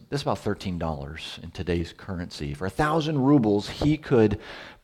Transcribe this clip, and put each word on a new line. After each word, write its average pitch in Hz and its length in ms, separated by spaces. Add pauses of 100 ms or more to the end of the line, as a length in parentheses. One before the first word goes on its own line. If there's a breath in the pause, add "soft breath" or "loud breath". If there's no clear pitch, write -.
this 143 100
is - 20
about 123 180
thirteen 95 400
dollars 80 640
in 87 80
today's 85 440
currency. 85 580
For 71 120
a 95 60
thousand 151 500
rubles, 113 480
he 151 280
could 110 420 (440 loud breath)